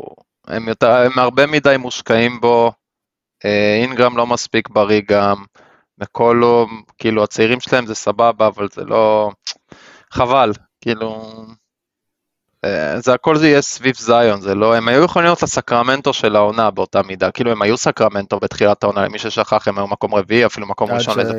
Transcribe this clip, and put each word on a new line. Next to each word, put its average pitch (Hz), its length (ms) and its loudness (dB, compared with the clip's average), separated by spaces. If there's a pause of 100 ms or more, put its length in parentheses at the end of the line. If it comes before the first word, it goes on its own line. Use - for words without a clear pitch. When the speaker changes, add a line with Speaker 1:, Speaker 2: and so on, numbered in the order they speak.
(480)
Speaker 1:
הם 113 200 -6
יותר, 113 240 2
הם 127 280 2
הרבה 127 280 2
מדי 147 320 2
מושקעים 120 640 -2
בו, 117 300 2 (760)
אה, 104 360 0
אינגרם 123 360 0
לא 120 100 0
מספיק 117 420 -4
בריא 107 380 2
גם, 101 360 0 (540)
מקולום, 117 880 0 (140)
כאילו, 110 260 0
הצעירים 113 360 0
שלהם 123 260 -2
זה 107 100 -8
סבבה, 110 520 0
אבל 101 260 -4
זה 95 120 -12
לא... 107 460 0 (800)
חבל, 127 400 2 (300)
כאילו, 110 520 -6 (1300)
אה, 82 340 -4
זה 123 140 0
הכל 156 240 0
זה 156 100 4
יהיה 143 140 6
סביב 131 340 -4
זיון, 117 460 2
זה 98 140 -2
לא, 110 200 2
הם 113 120 -2
היו 127 160 4
יכולים 175 220 0
להיות 170 180 2
הסקרמנטו 131 680 -2
של 107 220 0
העונה 107 360 2
באותה 95 320 -2
מידה, 95 280 -4
כאילו, 120 200 -4
הם 107 100 -4
היו 107 160 2
סקרמנטו 104 640 -2
בתחילת 104 440 0
העונה, 101 220 0
למי 101 140 -8
ששכח, 107 480 -2
הם 101 100 -2
היו 101 100 -4
מקום 104 280 -4
רביעי, 104 300 2
אפילו 107 220 -6
מקום 107 240 -4
Speaker 2:
עד 120 60 -2
Speaker 1:
ראשון 117 160 -2
Speaker 2:
ש-, 107 40 -4
Speaker 1:
לאיזה 113 220 -2